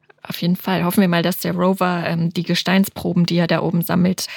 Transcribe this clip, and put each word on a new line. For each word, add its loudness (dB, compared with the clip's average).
Auf -10
jeden 0
Fall. -2
Hoffen 2
wir 6
mal, 2
dass -2
der -4
Rover, 0
ähm, 0
die -4
Gesteinsproben, 0
die 0
er 2
da 0
oben 0
sammelt, 0